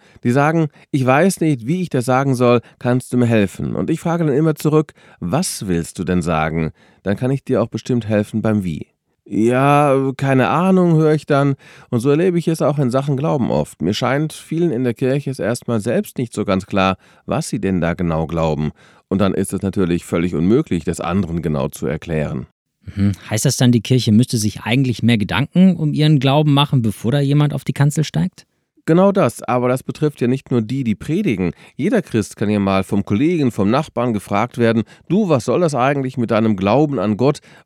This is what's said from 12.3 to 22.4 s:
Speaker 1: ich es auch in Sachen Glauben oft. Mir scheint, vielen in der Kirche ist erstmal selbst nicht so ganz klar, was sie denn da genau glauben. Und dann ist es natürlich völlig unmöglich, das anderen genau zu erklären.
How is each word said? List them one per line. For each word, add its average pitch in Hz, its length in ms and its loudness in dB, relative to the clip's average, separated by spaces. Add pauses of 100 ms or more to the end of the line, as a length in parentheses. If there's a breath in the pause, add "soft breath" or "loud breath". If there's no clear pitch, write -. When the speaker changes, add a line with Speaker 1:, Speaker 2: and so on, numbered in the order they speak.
Speaker 1:
ich 160 80 -4
es 160 160 0
auch 143 160 0
in 131 100 2
Sachen 135 260 0
Glauben 139 360 -2
oft. 73 300 -2
Mir 90 120 0
scheint, 139 400 -2
vielen 165 380 -4
in 123 120 -2
der 120 120 -2
Kirche 139 340 -2
ist 131 100 -8
erstmal 117 420 -2
selbst 135 360 -4
nicht 123 160 -6
so 104 120 -4
ganz 95 200 0
klar, 95 320 0 (280 soft breath)
was 120 220 -4
sie 127 120 -6
denn 95 200 0
da 82 140 0
genau 80 320 -2
glauben. 78 460 -2 (360 soft breath)
Und 95 120 0
dann 98 160 0
ist 95 180 -4
es 90 80 -6
natürlich 90 440 -2
völlig 87 280 -2
unmöglich, 92 500 0
das 85 160 -4
anderen 85 420 -4
genau 73 260 -2
zu - 180 -10
erklären. 76 640 -4 (360)